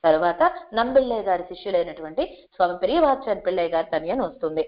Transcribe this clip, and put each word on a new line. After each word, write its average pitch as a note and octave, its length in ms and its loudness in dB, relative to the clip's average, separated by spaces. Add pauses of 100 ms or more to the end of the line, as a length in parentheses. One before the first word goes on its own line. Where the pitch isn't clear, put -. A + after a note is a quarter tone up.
తర్వాత E3+ 380 2 (380)
నంబిళ్ళయ్య A#3+ 500 2
గారి E3+ 220 0
శిష్యులైనటువంటి E3+ 720 -4 (320)
స్వామి F3+ 280 2
పెరియవాచాన్ C4+ 640 0
పిళ్ళయ్య F3 280 0
గారి E3 200 0
తనియన్ F3+ 320 -2
వస్తుంది. D#3 400 -4